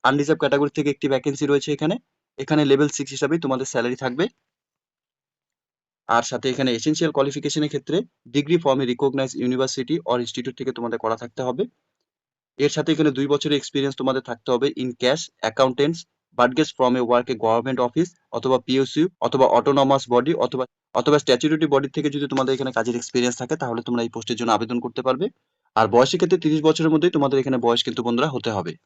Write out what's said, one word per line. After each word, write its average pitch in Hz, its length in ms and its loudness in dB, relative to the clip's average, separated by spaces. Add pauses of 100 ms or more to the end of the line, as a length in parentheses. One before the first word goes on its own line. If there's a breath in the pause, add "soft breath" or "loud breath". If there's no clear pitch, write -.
আনরিজার্ভ 143 320 2
ক্যাটাগরি 143 360 2
থেকে 147 180 0
একটি - 180 -4
ভ্যাকেন্সি 135 340 -2
রয়েছে 143 280 0
এখানে। 156 200 -2 (480)
এখানে 151 180 2 (100)
লেভেল 143 240 4
সিক্স 135 200 -6
হিসাবেই 151 300 0
তোমাদের 131 260 -2
স্যালারি 123 320 -2
থাকবে। 131 220 -2 (1900)
আর 117 160 2
সাথে 131 220 -4
এখানে 131 240 0
এসেনশিয়াল 156 380 0
কোয়ালিফিকেশনের 143 580 -2
ক্ষেত্রে 147 240 -4 (380)
degree 147 280 2
from 135 200 2
a - 80 0
recognized 131 440 -2 (120)
university 131 480 -2 (140)
or 123 160 2
institute 123 340 -8
থেকে 131 180 -6
তোমাদের 117 260 -6
করা 113 180 -2
থাকতে 120 260 -12
হবে। 127 160 -2 (960)
এর 143 160 2
সাথে 156 180 -2
এখানে 151 240 2
দুই 139 160 -2
বছরের 147 260 0
এক্সপিরিয়েন্স 139 420 -4
তোমাদের 131 280 0
থাকতে 117 240 -8
হবে 123 140 0 (140)
in 127 80 -4 (120)
cash 135 220 0 (260)
accountants, 135 500 2 (380)
but 123 200 4
guest 156 200 2
from 127 140 2 (100)
a - 100 0
work 123 240 2
a - 100 -14
government 117 420 0
office 170 240 -2 (260)
অথবা 131 200 2 (100)
পিওসি 135 360 0 (240)
অথবা 131 180 4 (100)
autonomous 135 480 4 (100)
body 127 200 2 (120)
অথবা, 127 200 -4 (340)
অথবা 147 240 4
স্ট্যাচুটরি 151 500 2
বডি 135 220 2
থেকে 147 200 -2
যদি 143 180 -4
তোমাদের 135 220 0
এখানে 131 220 -4
কাজের 117 220 0
এক্সপিরিয়েন্স 120 420 -2
থাকে, 127 200 -4
তাহলে 117 260 -4
তোমরা 123 180 -2
এই 117 100 -8
পোস্টের 117 240 -6
জন্য 113 180 0
আবেদন 113 280 -2
করতে 123 220 -8
পারবে। 135 180 0 (540)
আর 113 140 6
বয়সের 135 260 4
ক্ষেত্রে 180 240 2
তিরিশ 156 240 2
বছরের 160 260 2
মধ্যেই 160 240 2
তোমাদের 139 240 2
এখানে 131 240 -2
বয়স 117 220 2
কিন্তু 120 200 -4
বন্ধুরা 123 280 0
হতে 120 220 -4
হবে। 85 140 -4 (140)